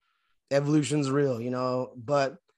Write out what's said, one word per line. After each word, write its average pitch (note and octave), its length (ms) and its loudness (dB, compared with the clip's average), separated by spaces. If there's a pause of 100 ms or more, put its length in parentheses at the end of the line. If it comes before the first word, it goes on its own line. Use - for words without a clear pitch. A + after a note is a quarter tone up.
(520)
Evolution's C#3+ 580 2
real," C3+ 320 0
you A#2+ 80 -6
know, B2+ 480 -2
but C3+ 400 0 (200)